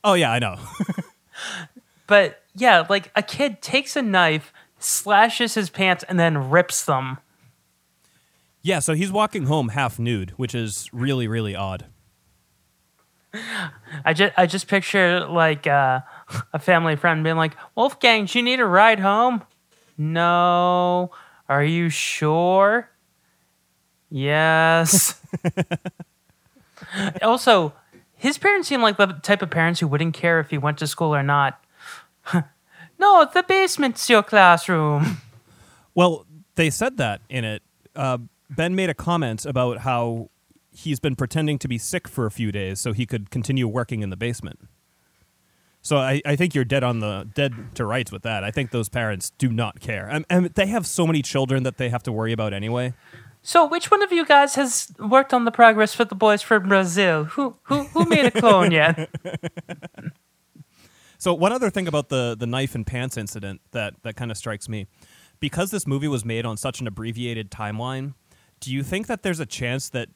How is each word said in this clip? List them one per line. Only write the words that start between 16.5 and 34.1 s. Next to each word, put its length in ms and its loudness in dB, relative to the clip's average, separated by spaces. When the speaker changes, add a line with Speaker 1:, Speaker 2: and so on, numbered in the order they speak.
Speaker 2:
a 80 -4
family 340 2
friend 300 0
being 120 0
like, 200 0
"Wolfgang, 520 2
do 120 -2
you 60 0
need 160 0
a 60 2
ride 340 6
home?" 420 2
"No." 1120 2
"Are 160 2
you 240 0
sure?" 1000 0
"Yes." 1120 2
<laughs> 180 -4
Also, 520 4
his 200 -2
parents 300 2
seem 120 0
like 160 4
the 100 4
type 200 0
of 80 -6
parents 300 0
who 60 0
wouldn't 280 0
care 260 2
if 100 -6
he 60 -4
went 220 -2
to 80 -4
school 280 -2
or 80 0
not. 400 0
<laughs> 720 -6
"No, 340 8
the 100 2
basement's 640 0
your 140 6